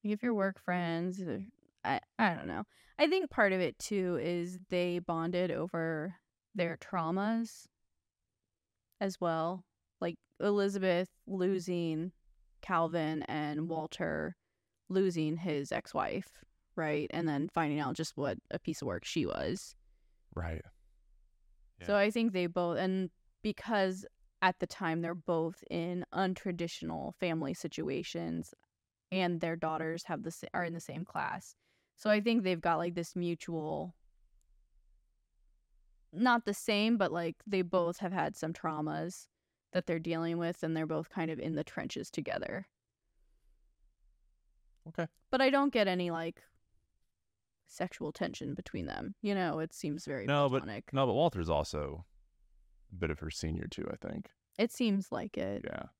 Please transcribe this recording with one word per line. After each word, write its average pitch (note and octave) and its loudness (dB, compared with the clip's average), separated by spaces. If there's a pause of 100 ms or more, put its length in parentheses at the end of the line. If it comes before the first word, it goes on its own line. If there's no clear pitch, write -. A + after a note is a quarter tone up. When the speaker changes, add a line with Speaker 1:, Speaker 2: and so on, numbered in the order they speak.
Speaker 1:
Like, G3+ 0
if G#3 -6
you're B3 2
work G3 2
friends, F3+ 0
uh, E3+ -4 (440)
I, - 2 (180)
I G3+ 4
don't - -8
know. F2 -4 (360)
I D4+ 6
think F#4 2
part G3+ 4
of F#3 2
it, E3 0
too, F#3 0
is F3 -2 (120)
they F3 2
bonded F3 0
over E3 -2 (400)
their E3+ 0
traumas G3 -2 (1300)
as G3 -2
well. E3+ 0 (360)
Like, - -2 (220)
Elizabeth G3 4 (180)
losing F3+ 0 (500)
Calvin E3 0
and D3+ -2
Walter D#3+ -4 (520)
losing E3+ 2
his D3+ -2
ex-wife, - -4 (320)
right? D3+ 0
And E3 0
then D3 0
finding D3+ 0
out C3+ -2
just - -6
what C3+ -2 (140)
a C#3 -4
piece - -6
of C3+ -4
work F2+ -4
she C#3+ 0
was. E2+ -4 (600)
Speaker 2:
Right. E2 -4 (1200)
Speaker 1:
So G3 0
Speaker 2:
Yeah. G#3 6
Speaker 1:
I G3+ 6
think A3+ 2
they F3+ 2
both, E3+ 2
and F#3+ 2 (320)
because G3 0 (360)
at F#3 6
the F3+ 2
time E3+ 0
they're E3+ -2
both E3 0
in F3 -2
untraditional E3+ -2
family D#3+ 0
situations E3 -4 (560)
and F3 2
their E3 0
daughters D#3+ -2
have - -4
the E3 -6
sa-, - -12
are F3 0
in E3+ -4
the E3+ -6
same D3+ -8
class. - -6 (420)
So - 0
I G#3+ 6
think A3+ 4
they've F#3 2
got, E3+ 4
like, E3+ 0
this E3+ -4
mutual, E3 -2 (2250)
not A#3 6
the G#3 0
same, A3 4
but, F#3+ 6
like, E3+ 0 (100)
they G3 4
both F3 2
have F#3 -2
had D#3 0
some D#3+ -4
traumas D#3 -4 (460)
that F3+ 0
they're E3+ 0
dealing E3 -2
with, E3+ -2
and D#3+ 0
they're D#3+ 0
both D#3 -2
kind E3 -4
of D#3 -4
in D#3+ -4
the D3+ -2
trenches - -6
together. - -4 (2250)
Speaker 2:
Okay. - -2 (240)
Speaker 1:
But C4 4
I C4+ 8
don't C#4 6
get G#3 6
any, F3+ 2
like, E3 -4 (1200)
sexual - -6
tension - -2
between - -6
them. A1 -6
You G3+ 0
know, E3+ 0
it D#3+ -4
seems D3 -6
very C3 -4
Speaker 2:
No, C#3+ 4
but, C3 2
Speaker 1:
platonic. G2+ -8
Speaker 2:
no, C3+ 4
but A2 4
Walter's A2 2
also D2 0 (880)
a - -16
bit E2+ 0
of D#2 -2
her D#2+ -6
senior D#2+ -2
too, - -6
I - -6
think. - -8 (280)
Speaker 1:
It A#3 2
seems G3+ 0
like - -6
it. - -4
Speaker 2:
Yeah. - -6 (160)